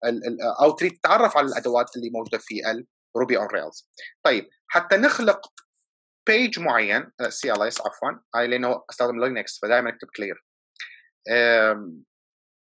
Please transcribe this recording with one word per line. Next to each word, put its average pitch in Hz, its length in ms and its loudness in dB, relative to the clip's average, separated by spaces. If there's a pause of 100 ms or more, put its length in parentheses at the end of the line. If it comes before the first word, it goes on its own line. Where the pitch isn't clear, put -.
ال-، 117 220 -2
ال-، 110 360 -2
أو 151 80 8
تريد 170 220 -2
تتعرف 208 440 2
على 143 100 4
الأدوات 120 500 -2
اللي 117 140 -8
موجودة 113 280 -6
في 110 320 -6
ال 117 160 -6 (320)
Ruby 123 200 2
on 104 100 -2
Rails. 76 380 -8 (360)
طيب، 120 260 0 (200)
حتى - 280 2
نخلق 226 440 2 (880)
بيج 226 320 2
معين، 117 600 0
آه، 120 80 -2
سي 120 240 -4
ال 104 100 0
اس 117 180 -4
عفوًا، 123 300 -6 (240)
هاي 120 120 2
لأنه 123 440 -2
أستخدم 120 340 -2
لينكس 123 380 -4
فدائمًا 120 280 2
أكتب - 180 -12
clear. 101 340 -10 (880)
آم، 110 720 2 (760)